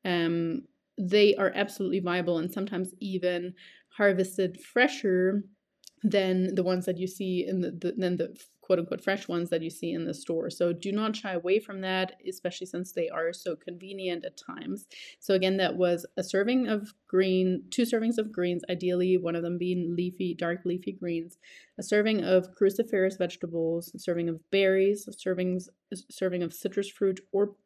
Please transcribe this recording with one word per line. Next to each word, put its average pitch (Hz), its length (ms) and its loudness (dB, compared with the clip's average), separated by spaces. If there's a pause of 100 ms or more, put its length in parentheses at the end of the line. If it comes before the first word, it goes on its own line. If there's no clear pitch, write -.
Um, 170 600 0 (340)
they 202 360 6
are 190 200 2
absolutely 196 440 -2
viable 175 380 0
and 175 140 -2
sometimes 190 480 -4
even 180 560 -2 (420)
harvested 190 640 2
fresher 196 840 2 (600)
than 190 500 4
the 185 100 2
ones 180 220 2
that 180 120 0
you 185 100 -4
see 185 400 -2
in 190 140 0
the, 170 100 -2
the, 175 260 -6
than 180 200 0
the - 180 -4 (240)
quote 180 200 2
unquote 175 240 -6
fresh 196 240 -2
ones 170 220 -2
that 165 120 0
you 160 80 -6
see 170 220 -8
in 165 140 -4
the 165 80 -4
store. 165 360 -4
So 175 240 0
do 196 180 -6
not 214 240 -2
shy 196 180 -8
away 180 260 2
from 196 220 -8
that, 185 320 0 (140)
especially 185 400 -8
since 180 240 -6
they 180 180 -2
are 165 240 -2
so 175 220 -6
convenient 180 680 -8
at - 120 -10
times. - 480 -8 (340)
So - 140 0
again, 190 240 4
that 180 180 2
was 175 300 2 (120)
a 185 60 -2
serving 233 440 2
of 208 260 -2 (140)
green, 185 640 4
two 247 120 2
servings 233 340 2
of 214 140 -2
greens, 180 380 -2
ideally 180 480 2
one 170 180 0
of 170 80 -2
them 175 140 -2
being 175 380 0
leafy, 180 380 -2
dark 170 320 -2
leafy 180 280 -4
greens, 170 440 -6 (400)
a 185 60 -10
serving 208 400 2
of 185 320 4
cruciferous 196 640 2
vegetables, 170 760 -2
a - 60 -14
serving 170 300 -2
of 160 100 -4 (100)
berries, 196 580 4
a 208 40 -12
servings, 180 560 -2 (240)
a 185 60 -8 (120)
serving 180 320 -2
of 165 120 -4
citrus 196 360 -4
fruit 190 300 0 (120)
or 202 240 0 (100)